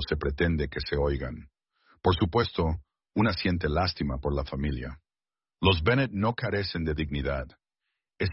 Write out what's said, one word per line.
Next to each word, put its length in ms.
se 100
pretende 500
que 140
se 160
oigan. 520
Por 140
supuesto, 480
una 180
siente 360
lástima 480
por 160
la 100
familia. 560
Los 220
Bennett 280
no 220
carecen 500
de 120
dignidad. 500
Es 140